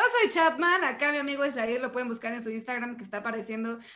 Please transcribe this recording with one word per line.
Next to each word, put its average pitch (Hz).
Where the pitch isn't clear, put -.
soy 440
Chapman, 349
acá 285
mi 294
amigo 277
es 269
Yair, 233
lo 240
pueden 247
buscar 233
en 240
su 226
Instagram 240
que 233
está 202
apareciendo 226